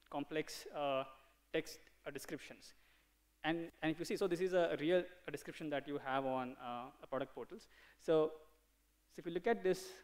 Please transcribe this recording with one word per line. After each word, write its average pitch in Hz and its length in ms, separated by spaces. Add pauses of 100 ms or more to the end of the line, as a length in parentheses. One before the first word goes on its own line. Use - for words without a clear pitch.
complex, 151 640
uh, 139 300 (480)
text, - 260 (280)
uh, 151 40
descriptions. 143 640 (720)
And, 165 260 (120)
and 160 100
if 151 60
you 170 80
see, 208 100
so 202 100
this 170 140
is 185 140
a 170 260
real, 175 220 (260)
a - 20
description 156 380
that 139 180
you 143 160
have 135 220
on, 131 380
uh, 120 220 (180)
a 160 40
product 131 280
portals. 151 340 (320)
So, 156 320 (840)
so - 40
if 165 80
you 170 60
look 175 140
at 220 160
this 185 220 (200)